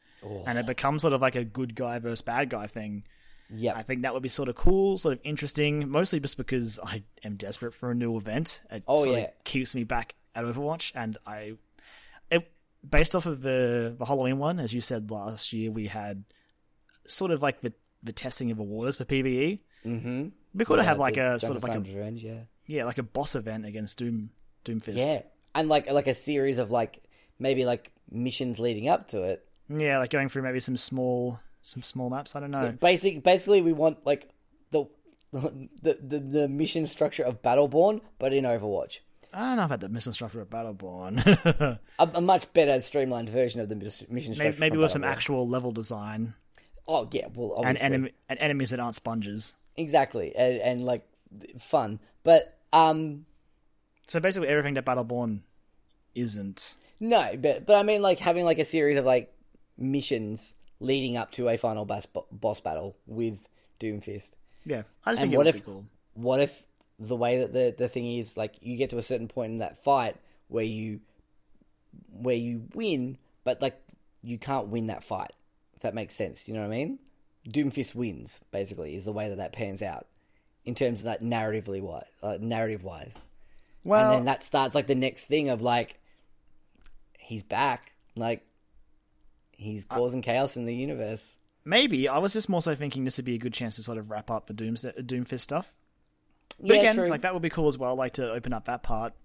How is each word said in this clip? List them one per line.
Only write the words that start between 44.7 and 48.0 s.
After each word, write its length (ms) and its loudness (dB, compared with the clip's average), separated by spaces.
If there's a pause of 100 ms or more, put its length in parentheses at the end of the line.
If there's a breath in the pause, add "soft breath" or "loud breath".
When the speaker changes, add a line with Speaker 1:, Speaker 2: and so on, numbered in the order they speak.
Speaker 1:
from 60 6
Speaker 2:
with 100 6
some 100 0
Speaker 1:
Battleborn. 40 -4
Speaker 2:
actual 420 0
level 240 -2
design. 600 -6 (520 soft breath)
Speaker 1:
Oh, 260 0
yeah, 220 -4
well, 240 -6
Speaker 2:
And 180 2
Speaker 1:
obviously. 120 0 (100)
Speaker 2:
enem-, 140 -2 (180)